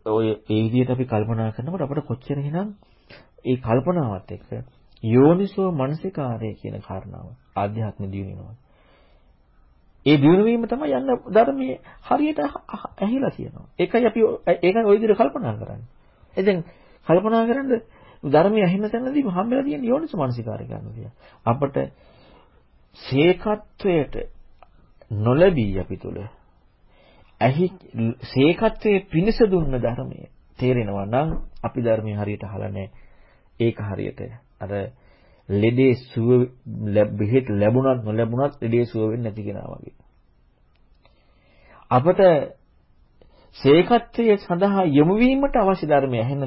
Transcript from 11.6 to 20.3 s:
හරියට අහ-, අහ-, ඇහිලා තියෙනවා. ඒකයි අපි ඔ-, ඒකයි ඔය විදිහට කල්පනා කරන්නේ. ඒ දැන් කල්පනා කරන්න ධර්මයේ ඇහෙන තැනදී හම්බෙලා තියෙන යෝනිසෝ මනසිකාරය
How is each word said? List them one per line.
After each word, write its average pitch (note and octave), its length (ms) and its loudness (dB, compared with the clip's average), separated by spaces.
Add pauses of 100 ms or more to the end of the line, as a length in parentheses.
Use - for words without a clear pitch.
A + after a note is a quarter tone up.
හරියට D4+ 380 0
අහ-, D4 260 -6
අහ-, - 300 -14
ඇහිලා A3+ 360 -2
තියෙනවා. - 420 -14
ඒකයි A3+ 340 2
අපි A3 140 0
ඔ-, A3 220 2
ඒකයි F#3 400 2
ඔය G#3 120 6
විදිහට G#3+ 240 2
කල්පනා A3+ 340 0
කරන්නේ. G#2+ 340 -12 (480)
ඒ F#3+ 80 0
දැන් F#3+ 200 2 (440)
කල්පනා A3 360 2
කරන්න C4 260 -2 (540)
ධර්මයේ F#3 420 4
ඇහෙන G3 200 0
තැනදී C4 400 -2
හම්බෙලා A3+ 380 -2
තියෙන C#4+ 200 -4
යෝනිසෝ B3+ 360 -2
මනසිකාරය A#2 460 -4